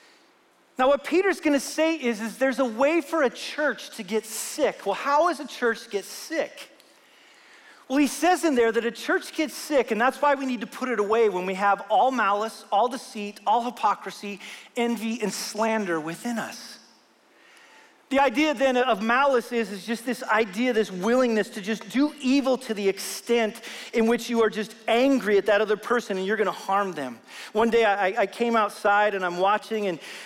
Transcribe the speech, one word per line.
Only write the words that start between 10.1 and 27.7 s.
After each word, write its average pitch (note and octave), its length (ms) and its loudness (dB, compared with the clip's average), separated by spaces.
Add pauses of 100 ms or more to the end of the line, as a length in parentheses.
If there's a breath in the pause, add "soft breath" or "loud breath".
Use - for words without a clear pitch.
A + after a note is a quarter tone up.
why C#4+ 140 4
we C4+ 100 -4
need B3 160 -4
to A3 60 -6
put B3+ 240 -8
it A3 80 0
away G#3+ 320 4
when F3+ 160 -4
we F#3+ 80 -4
have G3 340 2
all B3 220 4
malice, G#3+ 600 -2
all A3 180 4
deceit, G#3 580 -10
all A#3 160 4
hypocrisy, G3+ 760 -4 (380 loud breath)
envy, A#3 460 -2
and G3 100 -2
slander G#3+ 680 -2
within E3+ 400 -6
us. A2+ 400 -12 (1300 loud breath)
The C4+ 80 4
idea C#4 320 4
then B3+ 240 2
of B3 240 2
malice A#3+ 520 2
is, A3 200 -2
is F#3+ 140 -10
just A3+ 180 -4
this B3+ 200 -6
idea, A3 500 0
this G#3 180 0
willingness A3+ 560 2
to G#3 140 -10
just G#3+ 260 -6
do C#4+ 320 0
evil C4 380 2
to A3+ 160 -6
the G3 120 -2
extent A3 760 -2 (320 loud breath)
in A3+ 120 4
which A#3 220 2
you A#3 140 2
are G#3+ 80 4
just G#3 240 -6 (120)
angry A3+ 520 4
at F#3+ 80 2
that G#3+ 160 4
other G#3 160 0
person A3 400 -2
and F#3 80 -4
you're G#3 100 0
gonna F#3+ 160 0
harm G3 400 -2
them. B2+ 260 -8 (360 loud breath)
One A3+ 160 4